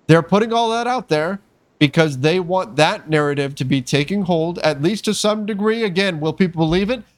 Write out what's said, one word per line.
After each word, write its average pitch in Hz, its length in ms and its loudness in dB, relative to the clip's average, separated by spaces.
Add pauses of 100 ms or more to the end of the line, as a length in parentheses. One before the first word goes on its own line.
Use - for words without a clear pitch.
they're 160 160 6
putting 220 300 0
all 233 160 0
that 233 180 -2
out 247 220 -4
there 160 320 0 (380)
because 151 400 2
they 156 200 2
want 175 380 -4
that 185 320 0
narrative 143 460 0
to 135 100 -4
be 135 160 0
taking 147 420 -2
hold, 170 360 -2
at 147 220 0
least 196 240 0
to 214 80 0
some 214 320 -2
degree. 220 380 -2
Again, 185 380 -2
will 156 120 -2
people 165 320 0
believe 185 240 0
it? 247 140 -6 (140)